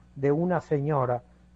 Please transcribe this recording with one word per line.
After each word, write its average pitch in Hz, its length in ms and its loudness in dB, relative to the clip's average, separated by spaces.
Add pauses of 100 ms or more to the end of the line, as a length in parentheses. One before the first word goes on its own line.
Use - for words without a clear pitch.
(160)
de 139 160 2
una 165 300 0
señora, 139 600 -2 (320)